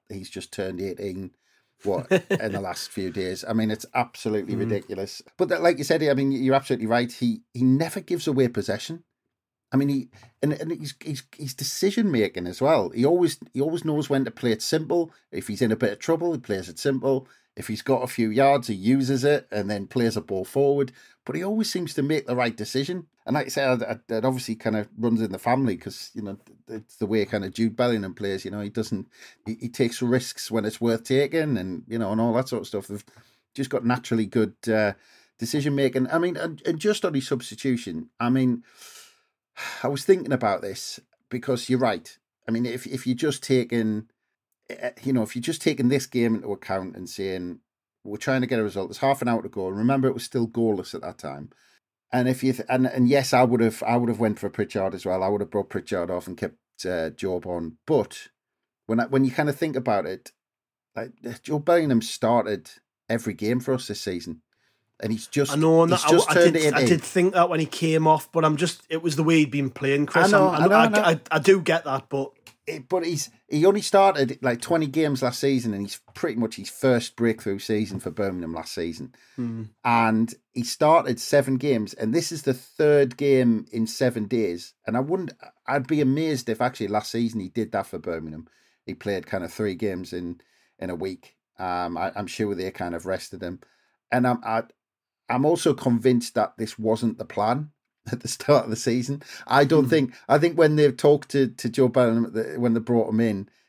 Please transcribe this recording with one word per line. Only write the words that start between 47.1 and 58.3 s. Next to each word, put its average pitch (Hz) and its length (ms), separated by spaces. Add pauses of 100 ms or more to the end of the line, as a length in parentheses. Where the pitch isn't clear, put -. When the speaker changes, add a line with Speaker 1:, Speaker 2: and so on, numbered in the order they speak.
Speaker 1:
"We're 104 120
trying 131 240
to 123 60
get 120 120
a 110 40
result, 98 260
there's - 100
half 135 220
an 123 80
hour 117 140
to 98 60
go," 95 200
and 95 80
remember, 131 320
it 123 60
was 120 100
still 117 240
goalless 110 460
at - 80
that 90 160
time. 73 320 (600)
And 123 160
if 127 160
you 131 120
th-, - 160
and, 127 160
and 127 220
yes, 139 260
I 127 100
would 120 160
have, 113 220
I 117 160
would 120 100
have 110 120
went 107 180
for 101 100
Pritchard 98 460
as 90 100
well. 92 180
I 95 60
would 101 140
have 95 80
brought 101 180
Pritchard 87 420
off 90 160
and 90 120
kept, - 180 (300)
uh, 85 240
Jobe 90 340
on. 82 320 (100)
But - 420 (580)